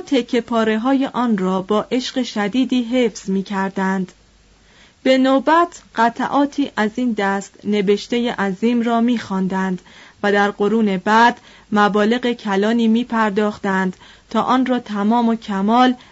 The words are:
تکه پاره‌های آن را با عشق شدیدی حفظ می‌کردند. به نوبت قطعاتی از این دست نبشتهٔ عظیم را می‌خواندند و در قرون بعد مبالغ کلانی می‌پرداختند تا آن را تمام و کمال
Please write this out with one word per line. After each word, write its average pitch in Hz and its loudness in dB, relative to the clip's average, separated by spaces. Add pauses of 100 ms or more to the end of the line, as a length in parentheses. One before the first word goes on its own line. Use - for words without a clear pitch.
تکه 240 0
پاره‌های 233 0
آن 233 0
را 185 0
با 208 -2
عشق 254 -4
شدیدی 247 -2
حفظ 233 -2
می‌کردند. 190 -4 (920)
به 262 4
نوبت 285 2 (140)
قطعاتی 262 0
از 214 -2
این 247 -2
دست 196 -4 (100)
نبشتهٔ 208 0
عظیم 220 -2
را 233 0
می‌خواندند 190 -2 (420)
و 202 0
در 202 2
قرون 208 0
بعد 226 2 (320)
مبالغ 208 2
کلانی 226 0
می‌پرداختند 208 0 (340)
تا 220 0
آن 254 2
را 254 0
تمام 226 0
و 226 2
کمال 226 2 (180)